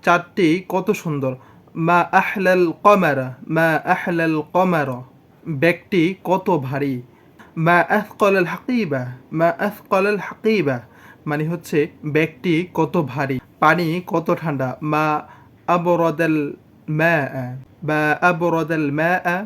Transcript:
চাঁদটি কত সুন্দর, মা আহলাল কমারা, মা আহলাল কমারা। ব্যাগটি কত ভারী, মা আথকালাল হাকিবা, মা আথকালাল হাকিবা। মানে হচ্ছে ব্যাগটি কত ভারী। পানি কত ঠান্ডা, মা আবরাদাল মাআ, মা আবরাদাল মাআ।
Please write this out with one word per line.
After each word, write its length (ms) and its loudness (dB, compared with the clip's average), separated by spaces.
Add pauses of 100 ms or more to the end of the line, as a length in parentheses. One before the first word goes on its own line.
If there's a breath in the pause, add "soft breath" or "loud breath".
চাঁদটি 420 2 (260)
কত 140 -2 (140)
সুন্দর, 320 -2 (540 loud breath)
মা 120 4 (220)
আহলাল 440 2 (200)
কমারা, 420 4 (280)
মা 140 2 (240)
আহলাল 440 -2 (180)
কমারা। 440 0 (600)
ব্যাগটি 400 0 (280)
কত 180 0 (200)
ভারী, 280 -4 (680 loud breath)
মা 120 6 (200)
আথকালাল 560 0
হাকিবা, 480 -4 (380)
মা 80 4 (200)
আথকালাল 600 -2
হাকিবা। 500 0 (520 loud breath)
মানে 220 0
হচ্ছে 260 -4 (380)
ব্যাগটি 380 0 (240)
কত 160 -2 (200)
ভারী। 240 -2 (260)
পানি 240 4 (240)
কত 160 -2 (140)
ঠান্ডা, 280 -4 (240)
মা 120 0 (720 loud breath)
আবরাদাল 640 0 (600)
মাআ, 460 0 (440)
মা 120 0 (280)
আবরাদাল 580 0 (120)
মাআ। 360 0 (100)